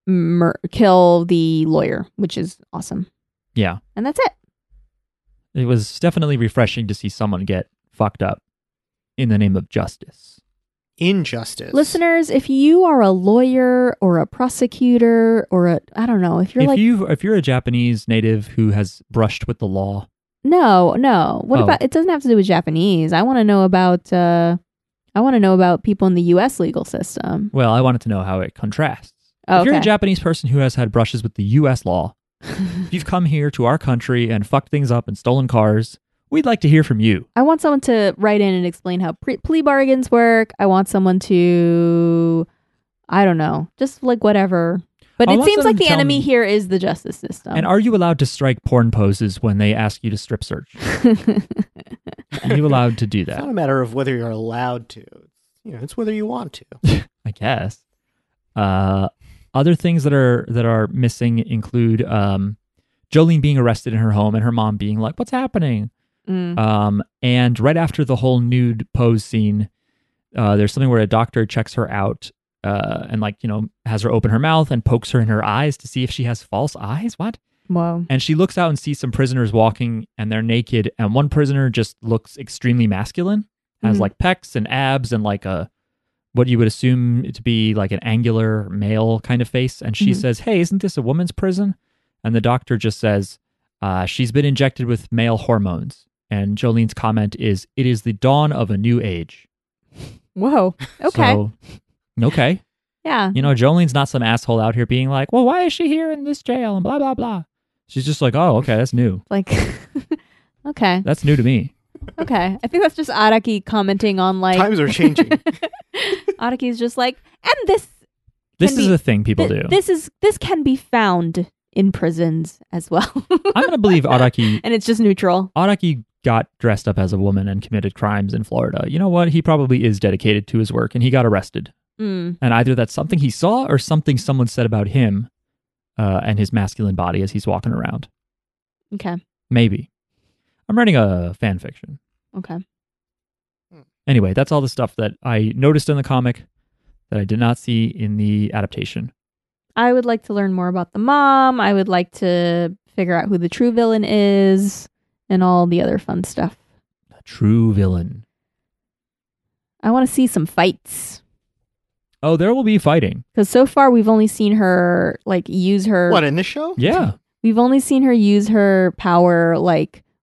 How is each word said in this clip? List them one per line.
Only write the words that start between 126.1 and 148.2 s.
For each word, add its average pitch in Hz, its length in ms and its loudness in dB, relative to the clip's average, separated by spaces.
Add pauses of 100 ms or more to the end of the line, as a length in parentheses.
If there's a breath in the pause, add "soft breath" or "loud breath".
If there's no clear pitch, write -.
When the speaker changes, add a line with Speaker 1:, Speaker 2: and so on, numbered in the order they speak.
Speaker 2:
got 117 240 0 (100)
dressed 107 300 -2
up 98 100 -2
as 95 160 0
a 101 60 0
woman 98 280 0
and 98 140 -4
committed 98 320 -4
crimes 104 400 -2
in 110 100 -4
Florida. - 440 -4
You 147 100 -4
know 190 120 0
what? 175 200 2
He 160 140 0
probably 135 400 2
is 110 160 0
dedicated 104 480 0
to - 100 -4
his 110 140 0
work, 117 240 -2
and 123 80 0
he 127 80 2
got 127 140 2
arrested. 101 460 -2 (300)
Speaker 1:
Mm. 180 400 -6
Speaker 2:
And 120 120 2
either 120 220 2
that's 117 180 -2
something 160 260 -4
he 139 100 2
saw 220 380 0
or 151 100 2
something 151 400 0
someone 131 300 -2
said 120 180 -4
about 107 220 -2
him, 107 420 0 (680)
uh, 98 260 0
and 107 160 -2
his 101 120 -2
masculine 98 440 -2
body 87 260 -2
as 95 100 -4
he's - 160 -6
walking 98 240 -4
around. - 380 -8 (840)
Speaker 1:
Okay. 190 220 -8 (340)
Speaker 2:
Maybe. 117 420 0 (760)
I'm 214 100 0
writing 220 200 4
a 92 380 0
fan 98 240 -4
fiction. - 400 -18 (380)
Speaker 1:
Okay. 175 200 -12 (1500)
Speaker 2:
Anyway, 101 260 2
that's 135 180 -2
all 151 100 0
the 131 80 -4
stuff - 280 -6
that 107 160 -6 (100)
I 110 320 -2
noticed 143 340 2
in 147 80 -2
the 139 60 -4
comic 127 400 -2 (640)
that 107 100 -4
I 101 40 -2
did 107 160 -2
not 117 180 0
see 113 280 -2
in 104 320 -6
the 104 360 0